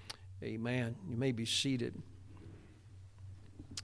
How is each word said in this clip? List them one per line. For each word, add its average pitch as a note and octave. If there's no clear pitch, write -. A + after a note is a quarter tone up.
Amen. A#2
You A#2
may C3
be A2+
seated. B2